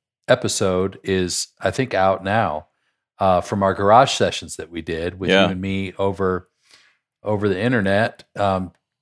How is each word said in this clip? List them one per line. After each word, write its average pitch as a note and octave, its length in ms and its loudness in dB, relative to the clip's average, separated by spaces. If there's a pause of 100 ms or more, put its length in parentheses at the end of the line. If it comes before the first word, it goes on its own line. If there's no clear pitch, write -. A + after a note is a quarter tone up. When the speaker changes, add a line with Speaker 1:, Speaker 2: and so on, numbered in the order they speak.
(280)
Speaker 1:
episode F#2+ 760 0
is, F#2 440 -2 (120)
I F#2+ 100 0
think, C3 240 -4
out F#2+ 300 2
now, F#2+ 420 -2 (520)
uh, F#2 220 4
from G2+ 220 -2
our G2 120 2
garage A2 380 6
sessions E2+ 440 -4
that D#2+ 140 -14
we E2+ 120 -10
did E2+ 380 -6
with F2+ 100 -2
Speaker 2:
Yeah. F#2+ 160 6
Speaker 1:
you F#2 60 0
and F#2 80 -6
me F#2+ 380 -4
over, F#2+ 500 -2 (760)
over G#2 260 -2
the F#2 120 0
internet, G#2+ 640 0 (120)
um, F#2+ 360 -2 (300)